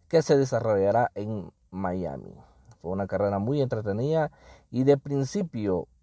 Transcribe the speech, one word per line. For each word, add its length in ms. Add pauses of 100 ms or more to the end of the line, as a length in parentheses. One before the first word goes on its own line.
que 120
se 140
desarrollará 800
en 380 (180)
Miami. 640 (460)
Fue 100
una 160
carrera 320
muy 220
entretenida 720 (380)
y 140
de 140
principio 920 (160)